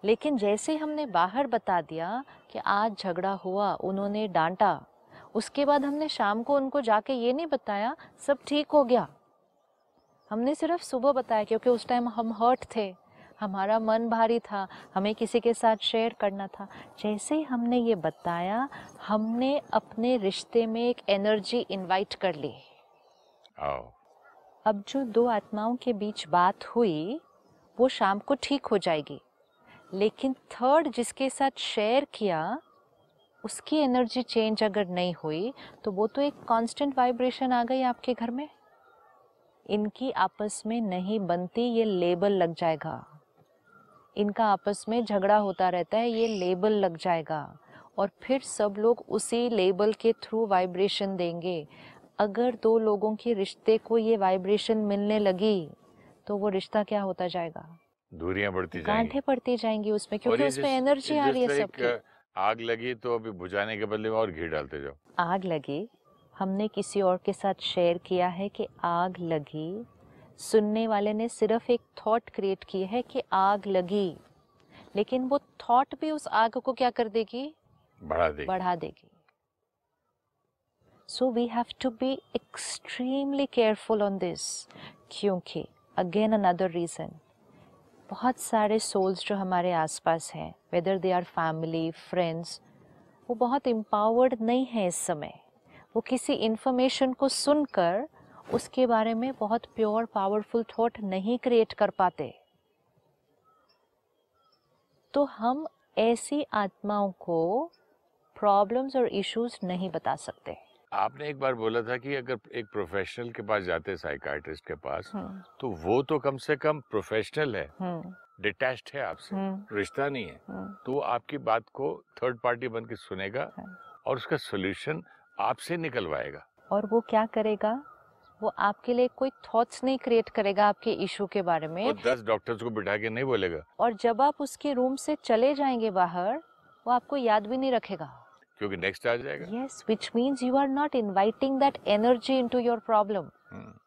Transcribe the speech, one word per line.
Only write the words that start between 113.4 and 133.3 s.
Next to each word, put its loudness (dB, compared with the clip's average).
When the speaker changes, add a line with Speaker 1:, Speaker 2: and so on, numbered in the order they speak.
Speaker 2:
पास 0
जाते, -2
साइकियाट्रिस्ट -8
के -8
पास, -8
Speaker 1:
हम्म। -10
Speaker 2:
तो -6
वो 0
तो -2
कम -2
से -2
कम 0
प्रोफेशनल -4
है, -6
Speaker 1:
हम्म। -8
Speaker 2:
डिटैच्ड -4
है -6
आपसे, -8
Speaker 1:
हम्म। -6
Speaker 2:
रिश्ता -2
नहीं -6
है, -16
Speaker 1:
हम्म। -12
Speaker 2:
तो -6
वो -2
आपकी -4
बात 0
को -6
थर्ड -2
पार्टी -2
बन -6
के -10
सुनेगा -8
Speaker 1:
हाँ। -16
Speaker 2:
और -2
उसका -4
सॉल्यूशन -4
आपसे -2
निकलवाएगा। -4
Speaker 1:
और 0
वो 2
क्या 2
करेगा? -2
वो 0
आपके 0
लिए 4
कोई -4
थॉट्स -2
नहीं 2
क्रिएट 2
करेगा 2
आपके 0
इशू -4
के -2
बारे 0
में। -4
Speaker 2:
और 0
दस 0
डॉक्टर्स -2
को -4
बिठा -2
के -2
नहीं -2
बोलेगा। 0